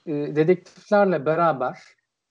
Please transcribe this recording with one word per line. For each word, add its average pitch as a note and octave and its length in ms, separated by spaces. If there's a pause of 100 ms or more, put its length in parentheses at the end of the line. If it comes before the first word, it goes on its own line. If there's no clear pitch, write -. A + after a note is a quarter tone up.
e, E3+ 60
dedektiflerle D#3 1120
beraber D#3 540 (520)